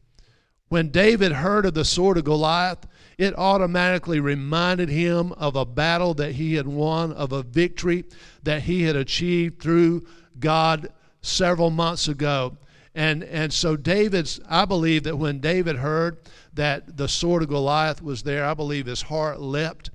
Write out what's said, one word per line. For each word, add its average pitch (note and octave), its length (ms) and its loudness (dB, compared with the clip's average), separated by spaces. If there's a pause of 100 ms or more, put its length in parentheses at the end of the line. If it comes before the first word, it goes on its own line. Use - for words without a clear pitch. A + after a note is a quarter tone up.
(680)
When E3 220 0
David G3 420 4
heard F#3+ 340 2
of F3+ 80 0
the D#3 100 0
sword F3+ 340 2
of D#3 60 0
Goliath, D#3+ 600 0 (320)
it F#3+ 180 0
automatically F3+ 840 2
reminded D#3+ 680 0
him E3+ 440 0
of C#3+ 240 -2
a C3 100 0
battle E3 480 2
that D3 180 -4
he D#3 220 -2
had C#3 120 0
won, D#3 460 -2
of C#3 200 -4
a C3+ 100 -2
victory F3 600 -2 (400)
that D3+ 180 -2
he F3+ 220 0
had D#3 120 2
achieved E3+ 640 -2
through E3+ 460 4 (320)
God D#3+ 520 0 (300)
several F3 480 2
months E3 400 -2
ago. C#3+ 480 -2 (380)
And, D#3 300 0
and D#3 280 -4
so D#3+ 240 0
David's, F#3 720 0
I E3+ 160 2
believe E3 380 0
that D#3 140 -4
when C#3+ 240 -2
David E3 360 0
heard D#3+ 420 -2 (360)
that D3 420 -4
the C#3 120 -2
sword E3+ 340 0
of C#3+ 80 -4
Goliath D3 520 0
was C3+ 200 -8
there, C#3+ 220 -4
I D3+ 100 -2
believe D3 320 -6
his B2 160 -6
heart D3+ 380 -4
leapt, C#3+ 540 -6